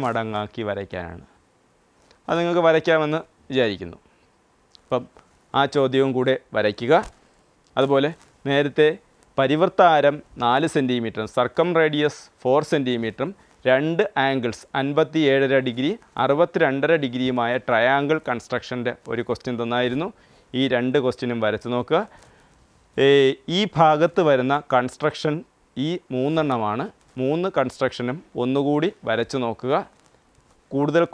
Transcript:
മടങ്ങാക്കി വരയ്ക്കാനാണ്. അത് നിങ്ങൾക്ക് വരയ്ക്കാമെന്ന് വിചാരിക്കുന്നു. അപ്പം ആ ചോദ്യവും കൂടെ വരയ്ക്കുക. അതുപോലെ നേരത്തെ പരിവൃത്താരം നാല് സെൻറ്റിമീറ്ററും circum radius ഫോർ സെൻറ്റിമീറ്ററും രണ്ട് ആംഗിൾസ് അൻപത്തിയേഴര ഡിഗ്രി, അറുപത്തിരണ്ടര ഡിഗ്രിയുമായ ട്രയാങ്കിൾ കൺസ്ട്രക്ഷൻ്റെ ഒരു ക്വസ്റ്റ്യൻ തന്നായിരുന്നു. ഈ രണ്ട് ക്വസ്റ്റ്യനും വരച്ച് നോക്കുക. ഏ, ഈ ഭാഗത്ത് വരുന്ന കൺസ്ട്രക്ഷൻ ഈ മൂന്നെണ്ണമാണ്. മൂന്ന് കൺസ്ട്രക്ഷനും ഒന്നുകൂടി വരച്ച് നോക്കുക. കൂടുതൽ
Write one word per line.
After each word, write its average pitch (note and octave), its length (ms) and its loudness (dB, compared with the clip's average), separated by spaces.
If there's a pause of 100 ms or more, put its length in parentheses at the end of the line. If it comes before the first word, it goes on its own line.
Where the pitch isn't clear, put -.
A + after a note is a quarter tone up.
മടങ്ങാക്കി A2 640 -4
വരയ്ക്കാനാണ്. F#2+ 560 -8 (1040)
അത് D#3+ 120 -2
നിങ്ങൾക്ക് E3+ 280 0
വരയ്ക്കാമെന്ന് D#3+ 540 2 (300)
വിചാരിക്കുന്നു. G2 460 -2 (840)
അപ്പം B2 240 -4 (520)
ആ C#3 40 4 (140)
ചോദ്യവും C3+ 400 2
കൂടെ C3 180 0 (220)
വരയ്ക്കുക. G#2+ 360 0 (840)
അതുപോലെ C#3 340 2 (380)
നേരത്തെ C#3+ 400 2 (500)
പരിവൃത്താരം D3+ 800 4 (280)
നാല് C#3 300 2
സെൻറ്റിമീറ്ററും A#2 640 -2
circum E3 320 0 (120)
radius D3 360 0 (260)
ഫോർ C3+ 180 2 (120)
സെൻറ്റിമീറ്ററും B2+ 580 -2 (360)
രണ്ട് D#3 340 2 (220)
ആംഗിൾസ് C3 420 -4 (140)
അൻപത്തിയേഴര C#3 720 2 (120)
ഡിഗ്രി, B2+ 220 -4 (340)
അറുപത്തിരണ്ടര D3 680 2 (120)
ഡിഗ്രിയുമായ B2 480 -2 (160)
ട്രയാങ്കിൾ C3+ 480 2 (120)
കൺസ്ട്രക്ഷൻ്റെ A#2+ 640 -6 (200)
ഒരു A#2 160 -4
ക്വസ്റ്റ്യൻ B2 320 -6
തന്നായിരുന്നു. B2 480 -2 (520)
ഈ - 20 2 (120)
രണ്ട് B2+ 300 0
ക്വസ്റ്റ്യനും A#2+ 400 -4
വരച്ച് G#2+ 300 -2
നോക്കുക. B2 260 0 (1040)
ഏ, C#3 40 6 (480)
ഈ F#3+ 40 0 (180)
ഭാഗത്ത് D#3+ 500 4
വരുന്ന C3 260 2 (200)
കൺസ്ട്രക്ഷൻ C#3+ 600 -2 (540)
ഈ - 0 - (260)
മൂന്നെണ്ണമാണ്. C3 720 -2 (360)
മൂന്ന് E3 360 -2
കൺസ്ട്രക്ഷനും B2+ 580 -4 (280)
ഒന്നുകൂടി C#3+ 460 0 (200)
വരച്ച് A2+ 340 -4
നോക്കുക. A#2+ 300 -4 (1000)
കൂടുതൽ D3 400 2